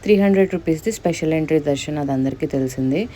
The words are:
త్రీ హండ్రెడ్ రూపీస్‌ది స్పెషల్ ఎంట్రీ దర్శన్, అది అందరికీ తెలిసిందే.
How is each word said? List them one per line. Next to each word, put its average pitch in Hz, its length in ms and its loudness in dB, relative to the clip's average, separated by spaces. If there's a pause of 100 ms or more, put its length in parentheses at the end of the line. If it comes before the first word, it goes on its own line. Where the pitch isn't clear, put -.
త్రీ 208 120 4
హండ్రెడ్ 196 380 4
రూపీస్‌ది 170 380 -2
స్పెషల్ 165 420 -2
ఎంట్రీ 156 260 2
దర్శన్, 147 380 -2
అది 143 140 -4
అందరికీ 135 360 -2
తెలిసిందే. 135 680 -2